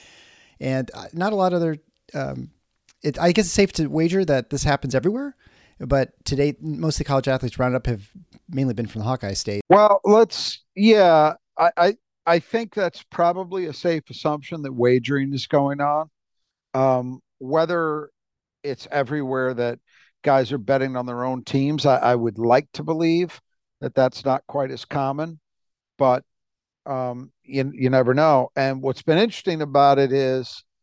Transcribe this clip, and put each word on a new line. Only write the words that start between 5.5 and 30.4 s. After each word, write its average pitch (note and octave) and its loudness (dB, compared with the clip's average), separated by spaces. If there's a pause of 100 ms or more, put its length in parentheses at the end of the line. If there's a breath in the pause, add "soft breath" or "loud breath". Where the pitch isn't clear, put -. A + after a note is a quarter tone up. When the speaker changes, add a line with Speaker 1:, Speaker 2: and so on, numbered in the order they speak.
Speaker 1:
but C3+ -2 (120)
to C#3 -4
date, C#3+ 0
most D#3 -4
of - -6
the D3+ -4
college C#3 -2
athletes C3 -4
rounded B2+ 0
up B2 -4
have G#2+ -6 (400)
mainly C3 -2
been A2 -4
from G#2+ -10
the G#2+ -4
Hawkeye A2 -4
State. G#2 -6
Speaker 2:
Well, G3+ 6
let's, - 2 (100)
yeah, F#3 6 (240)
I, E3+ 4
I, F#3 2 (280)
I E3+ 4
think A3+ -6
that's F#3 -4
probably F3+ -2
a D3 -8
safe E3 -4
assumption D3+ -6
that C3+ -10
wagering B2+ 0
is B2+ -6
going C#3+ 2
on. D3+ -2 (640)
Um, B2+ 0 (180)
whether D#3 -2 (560)
it's C3+ -8
everywhere C3 -2
that A#2+ -4 (420 soft breath)
guys C3+ 2
are C#3+ -4
betting C3 -2
on B2 -4
their B2 -6
own B2+ -4
teams, C#3 -2
I, C3+ 6
I A#2+ 2
would A#2 -2
like A#2+ 2
to D3+ -10
believe E3 -2 (400)
that C3+ -8
that's B2+ 0
not C3 -2
quite C3+ -6
as B2 -12
common, D3+ -6 (580)
but, B2+ 2 (640)
um, B2+ -8 (100)
you, C3+ -4
you B2+ 0
never B2+ 4
know. C#3+ 2
And C3+ -2
what's C3+ -4
been D#3+ 2
interesting F#3 -2
about C#3 4
it C3+ 2
is, C3 -2 (200)